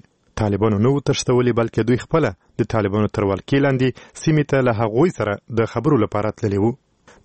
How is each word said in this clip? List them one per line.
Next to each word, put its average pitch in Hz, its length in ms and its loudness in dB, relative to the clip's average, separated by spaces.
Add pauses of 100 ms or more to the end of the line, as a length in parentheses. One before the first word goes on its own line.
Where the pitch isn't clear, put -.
(380)
طالبانو 104 400 0
نه 113 120 2
وو 139 100 0
تښتولي، 123 540 0
بلکې 117 300 -2
دوی 123 120 2
خپله 143 340 0 (300)
د - 20 2 (120)
طالبانو 104 340 0
تر 104 160 -2
ولکې 98 420 -2
لاندې 131 220 0 (260)
سیمې 151 300 0
ته 139 180 -2
له 123 100 2
هغوی 113 380 0
سره 104 240 -2 (240)
د 113 80 2
خبرو 131 320 0
لپاره 104 320 -2
تللي 101 280 -2
وو. 107 140 0 (540)